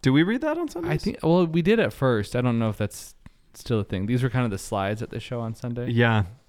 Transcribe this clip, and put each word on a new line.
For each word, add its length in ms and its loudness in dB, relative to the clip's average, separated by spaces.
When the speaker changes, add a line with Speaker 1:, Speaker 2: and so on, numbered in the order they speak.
Speaker 1:
Do 100 4
we 120 6
read 180 0
that 160 -2
on 100 -4
Sundays? 240 -6
Speaker 2:
I 60 0
think, 260 -4
well, 240 4
we 140 0
did 180 4
at 140 0
first. 420 0
I 60 0
don't 180 2
know 100 2
if 80 -6
that's 380 -8
still 260 -2
a 40 -2
thing. 220 -4
These 180 0
were 60 2
kind 160 0
of 60 -2
the 60 -6
slides 420 -4
that 100 -8
they 100 -8
show 200 -8
on 160 -6
Sunday. 340 -8
Speaker 1:
Yeah. 340 4